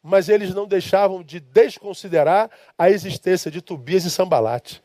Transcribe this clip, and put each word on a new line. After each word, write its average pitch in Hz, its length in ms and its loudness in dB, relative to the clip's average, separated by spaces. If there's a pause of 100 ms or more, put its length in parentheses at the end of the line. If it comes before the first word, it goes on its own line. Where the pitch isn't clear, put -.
mas 175 260 2
eles 202 260 0
não 202 120 -6
deixavam 190 560 0
de 156 160 -18
desconsiderar 180 1120 0 (260)
a 175 140 4
existência 185 600 -2
de 170 100 -14
Tobias 165 440 -4
e 175 60 -4
Sambalate. 120 760 -2